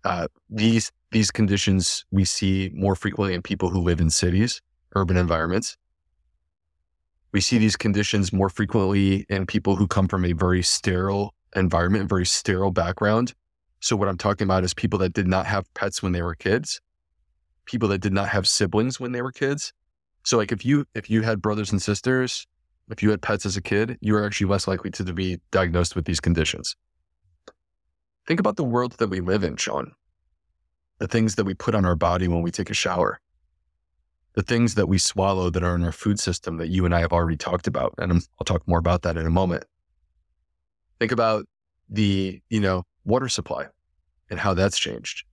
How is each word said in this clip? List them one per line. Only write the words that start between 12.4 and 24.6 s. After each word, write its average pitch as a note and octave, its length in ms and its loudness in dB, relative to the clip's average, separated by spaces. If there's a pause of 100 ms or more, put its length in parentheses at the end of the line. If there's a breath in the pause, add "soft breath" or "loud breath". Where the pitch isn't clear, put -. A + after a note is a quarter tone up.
background. G#2 640 0 (460)
So - 140 0
what G2 120 0
I'm F#2 100 -2
talking G2+ 280 0
about F#2+ 180 2
is F2+ 100 -2
people G2+ 240 -2
that F#2 160 0
did G2 140 0
not F#2 180 0
have G2 300 -4
pets - 260 -4
when F#2 100 -2
they F2 120 -2
were E2+ 100 -4
kids, A2+ 480 -2 (840)
people A2 240 -2
that G2 100 0
did F#2+ 140 0
not G2 160 0
have F#2+ 180 0
siblings G#2+ 520 0
when B2+ 120 -6
they B2 100 -4
were C3 100 -6
kids. C#3+ 420 -4 (500)
So, B2 140 2
like, G#2+ 140 2
if A2 140 -4
you, D3 200 2 (100)
if G#2+ 160 -8
you A2 100 4
had A2 180 0
brothers G#2+ 320 -2
and G2+ 80 2
sisters, B2+ 680 -2 (420)
if - 140 -8
you G#2+ 80 6
had G#2 100 0
pets G2+ 240 -2
as F#2+ 100 -2
a G2 60 -4
kid, A2 400 -2
you G#2 140 2
are G#2 100 2
actually G2+ 240 -2
less G2 180 0